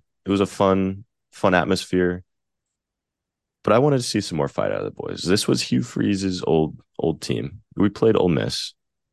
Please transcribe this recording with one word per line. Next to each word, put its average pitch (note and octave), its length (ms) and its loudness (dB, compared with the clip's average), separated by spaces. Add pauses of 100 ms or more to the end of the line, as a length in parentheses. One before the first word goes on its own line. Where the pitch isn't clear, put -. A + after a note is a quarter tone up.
(260)
it F#2+ 40 -4
was G2 120 2
a G2 40 4
fun, F#2+ 600 0 (260)
fun F#2+ 240 0
atmosphere. F2+ 680 0 (1400)
But - 100 2
I A2+ 60 6
wanted C#3 180 4
to B2 60 -2
see G#2+ 180 -2
some F2 160 -6
more C#2+ 100 0
fight G1+ 240 -4
out G1+ 80 -4
of G1+ 60 -6
the G1+ 60 -8
boys. G1+ 320 -10
This F#2+ 240 2
was B2+ 160 2
Hugh - 180 0
Freeze's G2 640 -2
old, D#2 320 2 (220)
old D#2+ 220 -2
team. C2 400 -6 (140)
We G2+ 140 2
played A2 260 2
Ole F2+ 140 2
Miss, A#1 440 -2 (400)